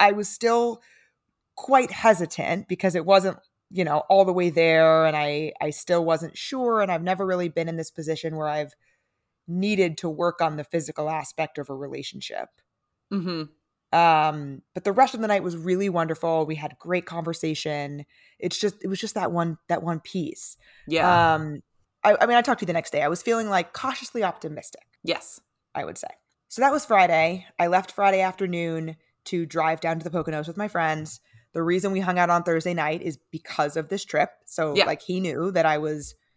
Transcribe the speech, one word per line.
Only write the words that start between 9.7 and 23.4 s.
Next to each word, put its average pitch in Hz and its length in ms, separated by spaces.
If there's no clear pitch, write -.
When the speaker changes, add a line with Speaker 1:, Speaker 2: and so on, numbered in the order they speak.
Speaker 1:
to 175 100
work 170 320
on 156 160
the 147 80
physical 156 460
aspect 160 480
of 143 100
a 139 60
relationship. - 760
Speaker 2:
Mm-hmm. 175 300
Speaker 1:
Um, 151 680
but 180 120
the 196 80
rest 254 220
of 220 60
the 220 60
night 202 160
was 170 140
really 180 340
wonderful. 160 560
We 156 80
had 151 240
great 175 260
conversation. 156 1000
It's 180 200
just, 202 240
it 180 60
was 190 120
just 220 160
that 185 160
one, 170 260
that 170 140
one 165 180
piece. - 560
Speaker 2:
Yeah. 165 480
Speaker 1:
Um, 156 280
I, 208 160
I - 60
mean, 240 100
I 240 60
talked 247 180
to - 20
you 175 60
the 175 40
next 165 200
day. 147 100
I 147 60
was 175 120
feeling, 226 300